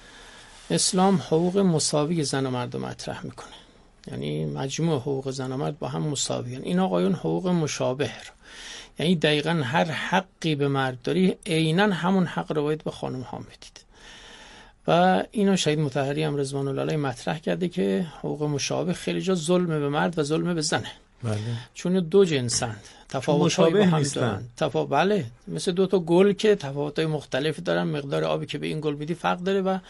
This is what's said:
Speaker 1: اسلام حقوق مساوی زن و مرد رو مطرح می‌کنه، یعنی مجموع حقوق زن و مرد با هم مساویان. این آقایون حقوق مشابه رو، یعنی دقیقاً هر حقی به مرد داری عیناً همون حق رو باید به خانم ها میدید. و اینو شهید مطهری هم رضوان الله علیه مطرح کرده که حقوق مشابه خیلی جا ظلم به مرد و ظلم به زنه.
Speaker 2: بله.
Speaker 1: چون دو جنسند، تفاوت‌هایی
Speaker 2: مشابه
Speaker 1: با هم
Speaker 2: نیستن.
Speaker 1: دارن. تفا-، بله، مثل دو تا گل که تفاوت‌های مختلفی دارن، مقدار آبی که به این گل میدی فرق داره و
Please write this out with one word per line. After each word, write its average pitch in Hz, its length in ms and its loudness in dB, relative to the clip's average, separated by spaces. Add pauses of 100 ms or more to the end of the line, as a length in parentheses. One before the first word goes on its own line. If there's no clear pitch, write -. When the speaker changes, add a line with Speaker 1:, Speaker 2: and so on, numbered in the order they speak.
(720)
Speaker 1:
اسلام 190 440 4
حقوق 175 440 2
مساوی 160 640 2
زن 135 240 0
و 127 40 -2
مرد 127 240 -4
رو 131 60 -6
مطرح - 440 -8
می‌کنه، - 300 -14 (560)
یعنی 147 360 -4
مجموع 147 500 -2
حقوق 135 340 -4
زن 131 220 -6
و 131 40 -6
مرد 147 220 -4
با 143 100 -6
هم 156 140 -4
مساویان. 131 600 -4
این 180 160 -2
آقایون 190 340 2
حقوق 170 360 -2
مشابه 139 560 0
رو، - 300 -10 (640)
یعنی 170 180 2
دقیقاً 151 340 2
هر 160 340 2
حقی 165 720 -2
به 143 140 0
مرد 131 340 0
داری 180 340 2 (100)
عیناً 165 480 2
همون 175 320 2
حق 165 260 -6
رو 151 100 0
باید 151 220 -2
به - 60 -4
خانم 131 300 -8
ها - 180 -10
میدید. - 460 -18 (1040)
و 180 420 4
اینو 196 260 2
شهید 151 220 0
مطهری 143 440 -2
هم 147 140 -2
رضوان 139 320 -2
الله 135 140 -2
علیه 156 140 -2
مطرح 151 420 -4
کرده 175 300 -2
که 190 380 -2 (120)
حقوق 147 240 -6
مشابه 147 500 -2
خیلی 170 280 -4
جا 185 140 0
ظلم 180 320 2
به 151 220 -2
مرد 165 300 0
و 156 40 0
ظلم 165 320 0
به 160 60 -2
زنه. 151 300 -2 (320)
Speaker 2:
بله. 110 140 -2 (380)
Speaker 1:
چون 180 260 0
دو 190 240 6
جنسند، 123 600 -2 (240)
تفاوت‌هایی 165 640 4
Speaker 2:
مشابه 202 40 6
Speaker 1:
با 208 60 6
هم 165 140 6
Speaker 2:
نیستن. 143 220 0
Speaker 1:
دارن. 110 220 0 (140)
تفا-، 151 340 -2
بله، 170 340 2 (240)
مثل 165 240 -4
دو 185 140 2
تا 190 120 2
گل 180 340 6
که 208 220 4
تفاوت‌های 147 520 -2
مختلفی 151 560 -2
دارن، 175 200 0
مقدار 156 420 -2
آبی 156 220 -2
که 147 120 -8
به 151 80 -6
این 160 140 -4
گل 147 140 -2
میدی 151 200 -4
فرق 180 240 -2
داره 190 220 0
و 190 180 0 (120)